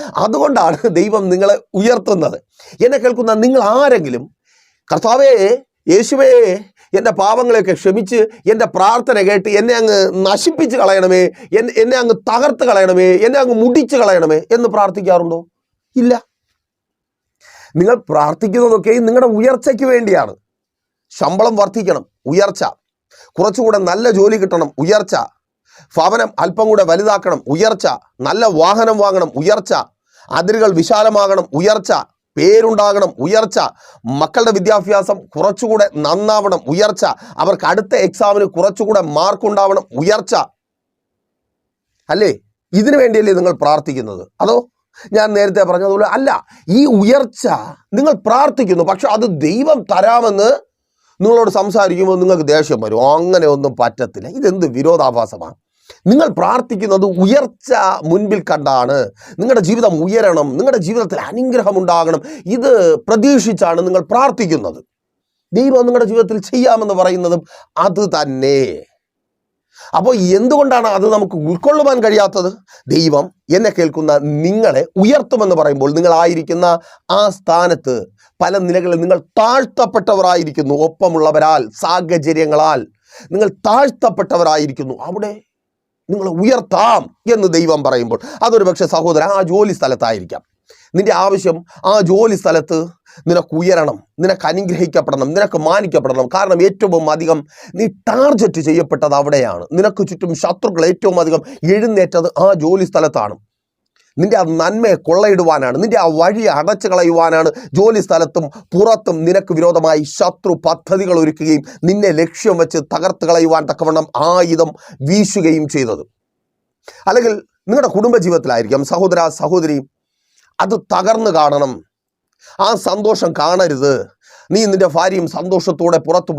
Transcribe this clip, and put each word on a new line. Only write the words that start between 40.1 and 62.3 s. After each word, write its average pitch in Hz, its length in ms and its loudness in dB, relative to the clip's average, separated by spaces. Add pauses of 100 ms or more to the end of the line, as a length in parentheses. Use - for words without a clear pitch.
അല്ലേ? 185 220 2 (420)
ഇതിനു 240 240 2
വേണ്ടിയല്ലേ 220 360 2
നിങ്ങൾ 180 180 0
പ്രാർത്ഥിക്കുന്നത്? 135 760 -4 (140)
അതോ 226 140 0 (580)
ഞാൻ 214 240 2
നേരത്തെ 202 320 2
പറഞ്ഞതുപോലെ 196 380 0 (100)
അല്ല, 269 280 -2 (320)
ഈ 285 80 6 (160)
ഉയർച്ച 247 460 2 (500)
നിങ്ങൾ 294 140 2 (160)
പ്രാർത്ഥിക്കുന്നു, 220 560 0
പക്ഷെ 196 240 -2
അത് 220 180 0 (240)
ദൈവം 269 300 0 (120)
തരാമെന്ന് 214 580 2 (720)
നിങ്ങളോട് 226 360 4
സംസാരിക്കുമ്പോൾ 190 640 0
നിങ്ങൾക്ക് 175 260 2
ദേഷ്യം 147 340 0
വരും. 117 320 0
അങ്ങനെ 170 420 2
ഒന്നും 139 240 -4
പറ്റത്തില്ല. 117 480 -4 (120)
ഇതെന്ത് 185 280 0 (100)
വിരോധാഭാസമാണ്? 120 800 -2 (540)
നിങ്ങൾ 294 180 4
പ്രാർത്ഥിക്കുന്നത് 202 800 -2 (180)
ഉയർച്ച 254 480 0 (380)
മുൻപിൽ 202 400 0
കണ്ടാണ്. 139 480 0 (420)
നിങ്ങളുടെ 233 280 2
ജീവിതം 220 260 2 (120)
ഉയരണം, 185 420 0 (100)
നിങ്ങളുടെ 247 200 0
ജീവിതത്തിൽ 202 420 -4
അനുഗ്രഹം 233 640 -2
ഉണ്ടാകണം, 165 400 0 (340)